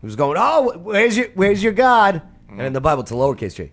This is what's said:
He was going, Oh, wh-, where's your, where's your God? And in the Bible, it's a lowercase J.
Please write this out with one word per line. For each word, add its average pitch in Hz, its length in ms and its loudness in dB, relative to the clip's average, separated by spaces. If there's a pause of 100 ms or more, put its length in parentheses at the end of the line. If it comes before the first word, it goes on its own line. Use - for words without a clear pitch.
He - 60 -16
was 107 100 -12
going, 143 240 0
Oh, 269 300 2
wh-, 175 140 -12
where's 214 320 0
your, 233 180 0
where's 196 280 0
your 220 100 0
God? 208 500 4 (260)
And 98 120 -16
in 135 120 -4
the 135 80 -4
Bible, 143 220 0
it's 101 80 -10
a 113 40 -10
lowercase 120 400 -2
J. 78 180 -14